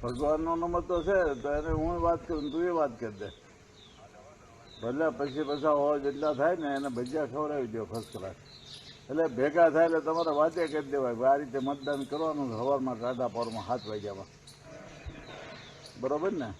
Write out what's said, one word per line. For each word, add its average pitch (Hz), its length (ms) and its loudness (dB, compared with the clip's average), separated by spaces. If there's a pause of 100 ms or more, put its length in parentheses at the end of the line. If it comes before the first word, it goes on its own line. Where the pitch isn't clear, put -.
ભગવાનનો 151 540 0
નંબર 175 240 0
તો 175 220 0
છે, 165 380 2
તો 143 120 -2
એને 151 160 -2
હું 160 320 0
વાત 170 280 2
કરું, 151 220 -2
તું 160 140 0
એ 180 60 0
વાત 143 300 0
કરી 110 120 -4
દે. 101 140 -10 (1600)
ભલે 139 280 0
પછી 139 320 -4
પાછા 147 280 0
હોય 143 300 4
જેટલા 143 340 0
થાય 156 220 4
ને 147 180 -2
એને 139 140 -2
ભજીયા 127 380 -2
ખવડાવી 143 400 -2
દો 110 180 -4
ફર્સ્ટ 104 320 -8
ક્લાસ. 92 180 -8 (760)
એટલે 160 160 2
ભેગા 147 440 6
થાય 160 140 6
એટલે 165 160 4
તમારે 160 360 0
વાતે 160 300 4
કરી 143 240 -2
દેવાય, 127 420 4
"આ 139 40 6
રીતે 139 220 -4
મતદાન 139 440 -2
કરવાનું 147 460 -2
છે 117 40 -4
સવારમાં 127 480 0
ટાઢા 120 280 -2
પોરમાં 113 380 -4
સાત 120 220 -2
વાગ્યામાં." 101 380 -6 (1700)
બરોબર 147 320 0
ને? 127 280 -4